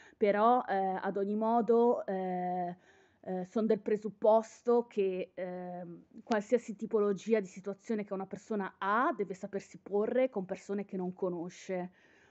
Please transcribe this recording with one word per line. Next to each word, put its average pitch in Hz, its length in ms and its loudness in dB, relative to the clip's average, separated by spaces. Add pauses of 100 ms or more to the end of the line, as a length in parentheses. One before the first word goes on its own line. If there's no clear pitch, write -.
(180)
però, 220 500 4
eh, - 80 0
ad 190 420 -2
ogni 202 180 -2
modo... 233 680 4
Eh, 180 680 -4 (520)
eh, 185 180 -4
son 220 200 -2
del 220 140 2
presupposto 220 1080 2
che, 185 480 -2
ehm, 180 680 -10 (200)
qualsiasi 220 520 0
tipologia 208 640 0
di 196 80 -2
situazione 202 560 -6
che 208 100 -10
una 190 140 -6
persona 190 500 -6
ha 226 400 2
deve 185 160 -4
sapersi 196 460 -10
porre 233 500 0
con 202 160 -4
persone 196 400 -6
che 202 120 -8
non 185 160 -4
conosce, 180 760 -6 (400)